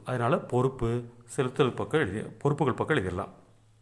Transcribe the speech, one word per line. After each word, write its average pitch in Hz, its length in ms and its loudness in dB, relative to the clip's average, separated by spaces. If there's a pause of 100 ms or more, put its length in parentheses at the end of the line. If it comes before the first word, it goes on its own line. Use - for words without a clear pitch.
அதனால 127 320 2
பொறுப்பு, 123 680 0 (200)
செலுத்தல் 127 480 0
பக்கம் 120 280 0
எழுதி, 101 280 -4
பொறுப்புகள் 143 440 0
பக்கம் 117 240 0
எழுதிடலாம். 92 320 -2 (520)